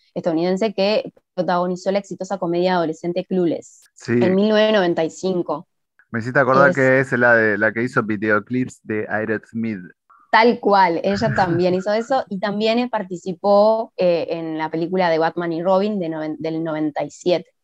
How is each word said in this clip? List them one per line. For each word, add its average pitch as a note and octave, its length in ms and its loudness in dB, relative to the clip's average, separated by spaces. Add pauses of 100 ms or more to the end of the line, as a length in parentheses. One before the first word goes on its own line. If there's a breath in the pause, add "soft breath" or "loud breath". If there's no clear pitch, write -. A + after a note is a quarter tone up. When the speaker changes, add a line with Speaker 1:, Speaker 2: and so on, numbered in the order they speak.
(140)
Speaker 1:
estadounidense F#3 600 -2
que G3 400 -2 (200)
protagonizó F3+ 580 -2
la G3 80 -2
exitosa G3 380 -8
comedia F3+ 380 0
adolescente E3+ 500 -4
Clueless - 580 -4 (100)
Speaker 2:
Sí. - 200 -6
Speaker 1:
en D3 220 2
mil G#3 140 2
novecientos G#3+ 320 2
noventa E3+ 240 0
y D#3+ 40 -6
cinco. F3 580 -6 (440)
Speaker 2:
Me A#2 80 -6
hiciste B2+ 200 0
acordar C3+ 320 6
Speaker 1:
Es - 40 -4
Speaker 2:
que C3 240 4
es C3 140 -2
la A#2+ 220 6
de, A2 220 4
la A2 140 2
que A2+ 120 -4
hizo B2+ 200 0
videoclips G#2+ 800 -2
de G#2+ 260 -4
Aerosmith. G#2+ 720 -4 (520)
Speaker 1:
Tal A#3 280 4
cual, F#3+ 440 2
ella G3+ 300 -2
también F3+ 420 0
hizo F#3+ 180 -2
Speaker 2:
<laughs> - 0 -
Speaker 1:
eso A#3 340 -2
y G3 120 -10
también, G#3+ 400 -2
eh, B3 100 -2
participó, G3+ 1080 0
eh, E3+ 360 0
en E3 260 -6
la D#3+ 120 -6
película E3+ 400 -2
de D#3+ 100 2
Batman E3+ 340 -2
y E3 100 -4
Robin F#3+ 360 0
de E3 100 -4
noven-, D#3 300 -6
del D#3+ 220 -6
noventa D#3 420 -4
y D3 60 -8
siete. F3 420 -2 (120)